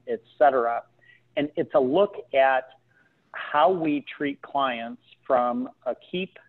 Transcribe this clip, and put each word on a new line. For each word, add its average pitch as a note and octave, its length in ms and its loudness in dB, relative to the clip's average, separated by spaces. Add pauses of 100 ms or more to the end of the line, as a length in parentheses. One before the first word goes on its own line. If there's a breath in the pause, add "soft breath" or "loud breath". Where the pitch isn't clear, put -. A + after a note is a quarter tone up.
et A#2 140 -4 (160)
cetera. A#2+ 440 2 (540 soft breath)
And D3 200 -2
it's D3+ 180 -4
a D#3 60 4
look D3+ 360 2 (200)
at C3+ 340 2 (600)
how D#3 400 2
we D#3+ 300 -2
treat C#3 420 -8
clients B2 580 -4 (240)
from B2 440 0 (160)
a A#2+ 100 -4
keep, - 420 -8 (120)